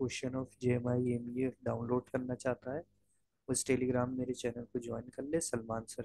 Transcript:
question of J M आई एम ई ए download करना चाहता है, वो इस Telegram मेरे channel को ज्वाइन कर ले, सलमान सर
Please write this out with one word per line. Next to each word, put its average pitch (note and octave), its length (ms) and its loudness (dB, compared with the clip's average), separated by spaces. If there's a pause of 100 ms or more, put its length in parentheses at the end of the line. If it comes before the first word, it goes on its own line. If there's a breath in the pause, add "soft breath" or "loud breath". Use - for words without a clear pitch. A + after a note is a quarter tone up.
question B2+ 320 -2
of C3 120 -2 (140)
J B2 140 4
M A#2+ 140 0
आई B2 240 4
एम A#2+ 260 -2
ई C3 40 2
ए B2+ 100 2 (100)
download A#2+ 460 0
करना B2+ 260 -2
चाहता B2+ 400 -2
है, D#3+ 60 -4
वो - 720 -10
इस - 140 2
Telegram B2+ 420 4
मेरे B2+ 260 0
channel A#2+ 300 -4
को B2+ 140 -4
ज्वाइन A#2 300 -6
कर - 140 -8
ले, D3+ 180 0
सलमान A2+ 440 -2
सर - 200 -8